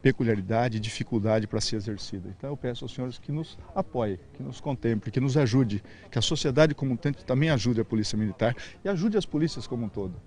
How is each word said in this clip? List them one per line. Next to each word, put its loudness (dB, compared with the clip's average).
peculiaridade 2
e 0
dificuldade 0
para -4
ser -2
exercida. -6
Então -10
eu -6
peço -6
aos -10
senhores -6
que -10
nos -6
apoiem, -2
que -14
nos -10
contemplem, 0
que 0
nos 2
ajude, 4
que -2
a 2
sociedade 4
como -2
um 0
todo -2
também 2
ajude 2
a 2
Polícia 0
Militar 2
e 0
ajude 2
as 0
polícias -2
como -4
um -4
todo -6